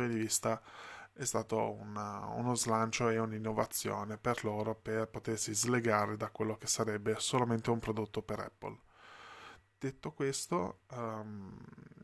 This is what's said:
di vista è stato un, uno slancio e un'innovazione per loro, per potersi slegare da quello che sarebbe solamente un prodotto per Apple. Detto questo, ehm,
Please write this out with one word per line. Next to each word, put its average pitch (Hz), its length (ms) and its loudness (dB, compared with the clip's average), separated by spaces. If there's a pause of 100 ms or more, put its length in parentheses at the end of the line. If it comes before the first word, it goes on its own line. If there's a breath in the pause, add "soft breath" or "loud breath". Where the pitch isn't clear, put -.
di 117 80 0
vista 110 460 2 (540 loud breath)
è 143 100 -8
stato 110 480 0
un, 107 220 -10
uno 104 600 -2
slancio 113 560 4
e 113 80 4
un'innovazione 107 960 0
per - 280 0
loro, 107 300 0
per 110 340 -2
potersi 113 460 -2
slegare 107 600 4
da 107 140 -4
quello 107 260 -2
che - 100 -12
sarebbe 107 520 2
solamente 120 500 2
un 117 120 6
prodotto 110 420 -2
per 104 180 -4
Apple. 107 380 -8 (1000 loud breath)
Detto 139 340 -6
questo, 165 680 -2 (100)
ehm, 110 680 -6 (460)